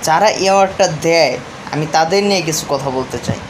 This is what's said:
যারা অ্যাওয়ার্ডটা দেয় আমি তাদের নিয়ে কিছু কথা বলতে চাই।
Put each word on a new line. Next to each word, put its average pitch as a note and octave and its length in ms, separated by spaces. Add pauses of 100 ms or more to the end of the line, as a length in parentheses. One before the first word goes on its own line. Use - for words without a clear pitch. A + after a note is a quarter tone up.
যারা E3 200 (140)
অ্যাওয়ার্ডটা F#3+ 460 (200)
দেয় E3 260 (400)
আমি D3+ 120 (100)
তাদের E3 340
নিয়ে G3 180
কিছু D#3 160 (100)
কথা C#3 240
বলতে B2+ 280
চাই। - 140 (100)